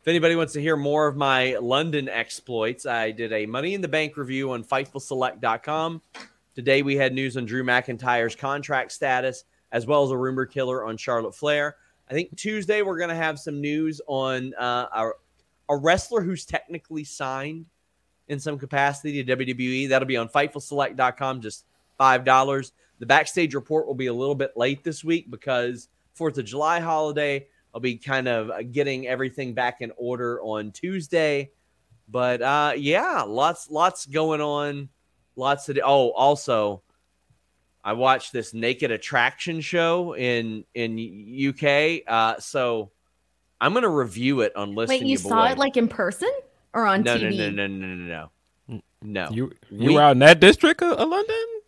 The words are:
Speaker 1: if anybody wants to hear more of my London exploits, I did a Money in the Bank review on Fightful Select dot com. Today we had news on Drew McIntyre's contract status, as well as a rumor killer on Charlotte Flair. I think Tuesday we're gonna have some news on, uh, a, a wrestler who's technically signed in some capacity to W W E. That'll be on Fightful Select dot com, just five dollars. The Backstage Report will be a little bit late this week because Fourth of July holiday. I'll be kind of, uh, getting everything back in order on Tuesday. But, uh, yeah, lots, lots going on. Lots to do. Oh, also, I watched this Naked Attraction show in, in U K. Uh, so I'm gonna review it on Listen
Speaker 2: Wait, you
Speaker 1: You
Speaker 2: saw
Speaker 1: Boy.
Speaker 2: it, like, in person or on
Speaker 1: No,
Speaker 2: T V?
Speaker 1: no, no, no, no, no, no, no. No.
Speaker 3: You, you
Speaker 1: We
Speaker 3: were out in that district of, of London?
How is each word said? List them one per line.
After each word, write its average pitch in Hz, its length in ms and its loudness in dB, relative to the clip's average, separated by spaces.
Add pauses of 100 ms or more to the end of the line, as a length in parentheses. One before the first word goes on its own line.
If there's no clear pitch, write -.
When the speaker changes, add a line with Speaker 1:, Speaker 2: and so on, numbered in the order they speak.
Speaker 1:
if - 80 -4
anybody 165 280 4
wants 165 180 -2
to 147 80 -6
hear 156 140 2
more 147 300 2
of 139 100 -2
my 131 420 2
London 139 500 0
exploits, 117 760 -4
I 113 240 -2
did 113 240 -6
a 107 100 -2
Money 135 300 -6
in 196 80 -6
the 170 60 -6
Bank 151 280 -2
review 135 360 -6
on 117 120 -8
Fightful 139 380 -4
Select 127 400 -4
dot 117 200 0
com. 160 380 -4 (540)
Today 135 260 2
we 139 160 0
had 135 160 2
news 131 240 -4
on 127 80 -4
Drew 123 180 -6
McIntyre's 123 720 0
contract 139 580 -4
status, 127 520 -2 (280)
as 117 140 -2
well 143 180 4
as 131 60 -2
a 131 60 -2
rumor 131 300 -2
killer 127 400 -4
on 110 100 -8
Charlotte 113 380 -4
Flair. 147 420 -2 (320)
I 127 60 -8
think 175 240 -4
Tuesday 214 420 -2
we're 190 160 -2
gonna 170 180 -4
have 160 240 -4
some 143 220 -8
news 151 460 -4
on, 131 480 -4
uh, 123 360 -2
a, 110 200 -2 (580)
a 147 80 2
wrestler 180 460 2
who's 175 240 -6
technically 156 580 -10
signed 143 640 -8 (600)
in 147 100 -6
some 143 200 -6
capacity 143 560 -2
to 139 100 -4
W 127 280 -2
W 127 180 -4
E. 131 180 -2
That'll 131 200 4
be 131 80 0
on 117 120 -2
Fightful 147 340 0
Select 143 340 -4
dot 127 220 0
com, 131 240 -4
just 107 240 -14 (320)
five 127 260 6
dollars. 135 480 4 (260)
The 117 80 -12
Backstage 151 480 4
Report 151 320 -2
will 135 80 -4
be 127 120 -4
a 120 80 -2
little 135 220 -2
bit 131 200 -4
late 135 280 0
this 160 200 -8
week 165 260 -2
because 123 580 -4 (260)
Fourth 147 240 -4
of 123 80 -6
July 151 340 0
holiday. 151 680 -2 (260)
I'll 117 80 -10
be 123 140 -2
kind 131 320 -2
of, 113 220 -2
uh, 95 120 -8
getting 131 440 -2
everything 127 460 -4
back 123 300 -2
in 117 160 -10
order 120 420 -4
on 107 320 -6
Tuesday. 156 800 -2 (580)
But, 123 320 0
uh, 147 360 2
yeah, 180 500 0
lots, 139 440 0
lots 151 360 0
going 156 340 -2
on. 147 480 -4 (480)
Lots 139 300 -2
to 143 80 -4
do. 139 100 0
Oh, 135 280 6
also, 117 680 2 (1040)
I 101 80 -2
watched 127 400 2
this 113 220 -8
Naked 120 360 -2
Attraction 135 720 -2
show 170 560 0
in, 117 480 -2 (100)
in 113 220 -4
U 113 560 -4
K. 147 560 2
Uh, 113 300 2
so 117 520 -2 (720)
I'm 143 140 4
gonna 240 160 2
review 131 500 0
it 107 160 0
on 101 180 -6
Listen 117 220 0
Speaker 2:
Wait, 254 60 -2
you 269 80 0
Speaker 1:
You 269 80 2
Speaker 2:
saw 220 280 2
Speaker 1:
Boy. 262 60 2
Speaker 2:
it, 254 60 -4
like, 277 180 0
in 233 120 4
person 226 420 -2 (420)
or 226 140 0
on 196 160 2
Speaker 1:
No, 120 160 2
Speaker 2:
T 107 100 0
V? 101 80 -2
Speaker 1:
no, 104 140 -2
no, 101 160 -4
no, 98 100 -8
no, 95 100 -8
no, 92 80 -8
no, 85 360 -10 (380)
no. 117 140 -12 (200)
No. 98 280 -6
Speaker 3:
You, 120 220 -4 (180)
you 110 180 0
Speaker 1:
We 160 60 8
Speaker 3:
were 147 60 8
out 147 120 10
in 127 80 6
that 156 200 12
district 302 420 8
of, 349 160 2
of 339 100 2
London? 440 360 0 (240)